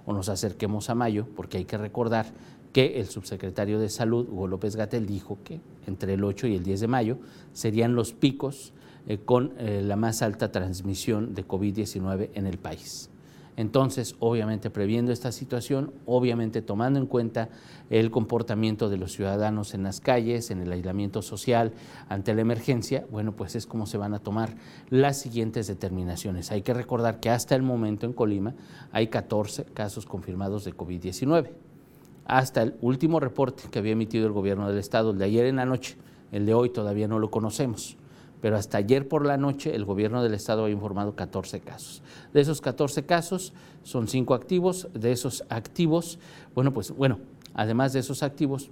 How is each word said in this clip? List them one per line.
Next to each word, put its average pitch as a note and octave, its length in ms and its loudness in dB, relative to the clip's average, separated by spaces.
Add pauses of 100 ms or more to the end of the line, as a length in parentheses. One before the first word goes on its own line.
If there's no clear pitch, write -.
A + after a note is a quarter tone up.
o G#2+ 60 -2
nos G2+ 160 -2
acerquemos G#2 600 -2
a A#2 40 2
mayo, A2+ 320 0 (100)
porque F#2+ 220 -6
hay F#2 60 -2
que G#2 140 -6
recordar A2 480 0 (460)
que C3 260 6
el G2+ 80 0
subsecretario G2+ 720 -2
de G#2+ 100 2
Salud, A#2 400 0
Hugo F#2+ 200 -4
López-Gatell, G#2 580 -2
dijo G2 380 -6
que - 160 -12 (260)
entre F#2+ 280 -2
el G2 100 2
ocho G2+ 240 0
y G#2 80 2
el F2+ 80 -2
diez G2 160 0
de A2+ 80 0
mayo B2 300 2 (340)
serían A2+ 420 2
los A#2 180 2
picos, C#3 600 0 (340)
eh, G#2 120 -2
con, B2 400 4
eh, G#2 260 -2
la G2+ 120 0
más A2+ 260 0
alta G#2+ 280 0
transmisión F#2+ 840 -2
de F2+ 100 -8
covid G2 300 -2
diecinueve F#2+ 600 -2
en G2 120 -4
el F#2 120 -4
país. - 520 -12 (460)
Entonces, B2 600 2
obviamente, A2 500 0
previendo A2 440 0
esta A#2 180 -2
situación, C3+ 600 -4 (140)
obviamente A#2 540 2
tomando A#2 380 2
en C3 80 0
cuenta A#2 440 0 (380)
el A2+ 220 6
comportamiento A2 800 2
de G2 80 0
los F#2 160 -4
ciudadanos G#2 640 0
en G2 100 -2
las F#2+ 160 -4
calles, A#2+ 500 2
en F#2 100 -4
el F2+ 120 -4
aislamiento F#2+ 500 -2
social, A#2 500 2 (360)
ante G2+ 260 0
la A2 60 2
emergencia, A#2 720 0
bueno, G#2+ 240 -2
pues G2+ 180 -6
es A2 120 -6
como A2 200 -4
se G#2 100 -6
van G#2 160 -2
a G#2 60 -2
tomar A2 380 -2 (340)
las C3+ 300 6
siguientes A2+ 480 -2
determinaciones. F2+ 840 -4
Hay G#2 120 -2
que B2 120 0
recordar A#2 460 0
que A2+ 100 2
hasta A#2+ 240 2
el C3 80 4
momento A#2 440 0
en B2 60 -2
Colima A2 420 0 (360)
hay A2 160 2
catorce G#2+ 600 -2
casos G#2 380 -8
confirmados G2 600 -4
de F2+ 80 -8
covid F2 280 -8
diecinueve. C3+ 520 0 (720)
Hasta B2+ 380 4
el A#2 180 0
último D3+ 400 4
reporte C3 500 -2
que - 80 -2
había G#2+ 140 2
emitido A2 340 2
el G#2+ 60 2
gobierno G2 340 0
del G2+ 120 0
estado, A2 340 2
el G2 60 0
de G2 80 2
ayer A2+ 200 6
en C3+ 100 2
la B2+ 100 2
noche, B2+ 300 -2 (360)
el G#2 120 0
de A2 100 6
hoy A#2+ 160 6
todavía G#2 360 0
no A2 140 0
lo A2 100 0
conocemos, A2+ 680 -2 (460)
pero G#2+ 140 2
hasta G#2 180 -4
ayer C3 320 4
por D3 160 2
la C#3+ 140 4
noche C#3 360 0
el G2+ 120 -2
gobierno G#2+ 360 0
del A2+ 120 2
estado A2 320 0
ha G#2 40 2
informado G2+ 460 -2
catorce F#2 440 -6
casos. - 420 -16 (320)
De D3 80 8
esos C#3+ 180 0
catorce D3 460 -2
casos F3 480 0 (300)
son A#2 220 -2
cinco C3 280 2
activos, F3+ 580 0
de A#2 200 2
esos B2 360 -4
activos, D#3+ 720 0 (360)
bueno, C3+ 200 2
pues, A#2 160 -4
bueno, C3 300 2 (340)
además A#2+ 400 2
de C3+ 60 0
esos C3 220 -4
activos, C#3 500 -2